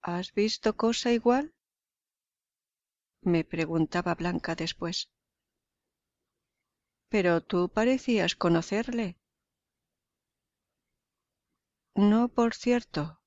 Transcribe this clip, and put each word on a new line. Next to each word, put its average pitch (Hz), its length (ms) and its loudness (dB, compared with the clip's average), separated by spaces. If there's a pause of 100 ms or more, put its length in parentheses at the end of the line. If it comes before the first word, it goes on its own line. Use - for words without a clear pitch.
"¿Has 175 320 -6
visto 214 440 0
cosa 233 340 0
igual?", 240 420 2 (1700)
me 170 220 2
preguntaba 165 680 -2
Blanca 170 420 -4
después. - 540 -8 (2000)
"Pero 175 320 2
tú 180 280 0
parecías 226 680 0
conocerle". 202 840 -2 (2750)
"No, 214 320 4
por 233 260 0
cierto. 165 720 -4